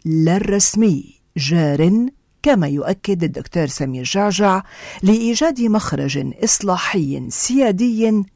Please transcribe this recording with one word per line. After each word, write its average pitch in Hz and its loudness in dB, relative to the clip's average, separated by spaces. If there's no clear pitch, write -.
لا 160 2
الرسمي 202 0
جار، 160 2
كما 202 2
يؤكد 170 -2
الدكتور 143 -4
سمير 131 -6
جعجع، 196 0
لإيجاد 233 2
مخرج 143 -2
إصلاحي 175 -2
سيادي 220 2